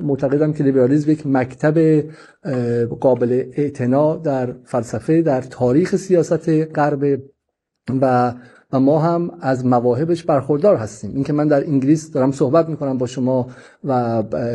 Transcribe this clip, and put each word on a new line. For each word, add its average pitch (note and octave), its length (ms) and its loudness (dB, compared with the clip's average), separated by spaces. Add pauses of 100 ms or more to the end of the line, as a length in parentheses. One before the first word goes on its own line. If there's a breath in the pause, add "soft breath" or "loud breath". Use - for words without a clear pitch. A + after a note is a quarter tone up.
معتقدم D3 520 0
که D3+ 100 -2
لیبرالیسم C3+ 480 2
یک D3+ 160 -2
مکتب، D3+ 760 2 (400 loud breath)
اه، A#2+ 420 -2
قابل B2 580 0 (100)
اعتنا C#3+ 640 0
در C3 380 -4 (100)
فلسفه، B2 580 -2
در C3+ 200 0
تاریخ C3 540 0
سیاست E3+ 540 0
غرب D3 720 0 (800)
و، B2 320 2 (400 loud breath)
و C3 60 2
ما C#3+ 200 4
هم E3+ 320 0 (100)
از C3 240 -2
مواهبش B2 580 0
برخوردار D3 520 2
هستیم. G#2+ 400 -8
اینکه C#3 180 -2
من D3+ 140 0
در C#3 160 2
انگلیس D3+ 480 0
دارم C3+ 200 0
صحبت D#3+ 380 2
می‌کنم C#3 280 -4
با B2 100 -2
شما B2+ 400 -2 (360 loud breath)
و A#2+ 400 0 (320)